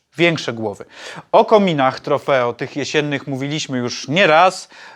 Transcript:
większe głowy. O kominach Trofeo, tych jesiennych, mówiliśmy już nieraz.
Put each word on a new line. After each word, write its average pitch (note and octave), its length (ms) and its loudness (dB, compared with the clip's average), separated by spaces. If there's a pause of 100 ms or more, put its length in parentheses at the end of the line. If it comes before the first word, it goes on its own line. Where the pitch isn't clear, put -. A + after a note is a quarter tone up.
(160)
większe E3 360 0
głowy. A2 320 -8 (480)
O A3 120 6
kominach E3 560 2
Trofeo, C3 520 0
tych - 240 -10
jesiennych, D3 500 -2
mówiliśmy C#3 520 -6
już A#2+ 300 -6
nieraz. F3 600 2 (280)